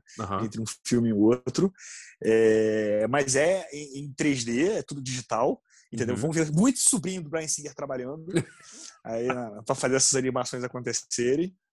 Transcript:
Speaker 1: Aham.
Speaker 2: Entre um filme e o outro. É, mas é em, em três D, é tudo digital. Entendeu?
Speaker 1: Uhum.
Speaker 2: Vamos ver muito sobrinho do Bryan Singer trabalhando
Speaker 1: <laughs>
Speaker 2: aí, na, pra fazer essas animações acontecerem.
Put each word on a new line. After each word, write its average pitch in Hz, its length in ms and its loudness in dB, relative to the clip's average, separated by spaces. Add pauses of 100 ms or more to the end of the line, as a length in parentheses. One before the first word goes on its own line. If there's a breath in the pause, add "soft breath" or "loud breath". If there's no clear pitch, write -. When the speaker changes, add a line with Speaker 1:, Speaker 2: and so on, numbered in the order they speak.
(200 loud breath)
Speaker 1:
Aham. 98 260 -2
Speaker 2:
Entre 110 160 -6
um 113 40 -4 (200)
filme 117 240 2
e 110 40 2
o 101 80 2
outro. 123 500 4 (520 loud breath)
É, 110 840 4
mas 135 280 0
é 170 360 2
em, 143 340 -10
em 135 80 -12
três 143 300 0
D, 127 340 0
é 143 60 -4
tudo 143 180 -10
digital. 127 580 -2 (340 soft breath)
Entendeu? 120 220 -2
Speaker 1:
Uhum. 104 60 -4
Speaker 2:
Vamos 151 140 0
ver 160 160 0
muito 208 280 4
sobrinho 185 420 0
do 147 80 -12
Bryan 160 180 -6
Singer 147 280 -6
trabalhando 139 500 -8
Speaker 1:
<laughs> - 800 -6
Speaker 2:
aí, 113 220 -2
na, 117 360 -4
pra 135 120 -2
fazer 131 200 0
essas 131 200 4
animações 127 480 -2
acontecerem. 123 920 -2 (180)